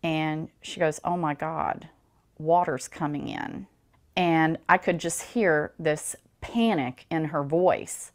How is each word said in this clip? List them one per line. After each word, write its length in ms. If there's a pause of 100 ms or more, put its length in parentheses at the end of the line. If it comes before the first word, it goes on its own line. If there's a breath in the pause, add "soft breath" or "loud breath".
And 460 (120)
she 200
goes, 240
Oh 120
my 180
God, 540 (500)
water's 500
coming 400
in. 380 (500)
And 420 (100)
I 100
could 200
just 240
hear 560
this 380 (240)
panic 680
in 160
her 160
voice. 720